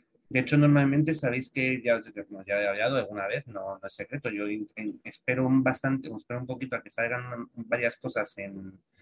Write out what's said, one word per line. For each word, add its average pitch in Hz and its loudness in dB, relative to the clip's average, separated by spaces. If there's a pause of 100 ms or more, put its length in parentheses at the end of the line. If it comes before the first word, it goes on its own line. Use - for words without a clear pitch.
(300)
De 127 2
hecho, 131 4
normalmente 147 6
sabéis 127 -2
que 131 0
ya 117 4
os, 110 -10 (180)
bueno, 98 -12
ya 101 2
he 101 2
hablado 110 2
alguna 104 -2
vez, 127 -4
no, 98 -8
no 98 -12
es - -12
secreto. 123 -6
Yo 104 -4
in-, 104 -4
en-, 107 -8
espero 127 -2
un 131 6
bastante, 131 0
espero 120 -8
un 127 -8
poquito 127 -6
a 113 -4
que - -18
salgan 120 -4 (320)
varias 117 -2
cosas 113 -4
en, 98 -10 (280)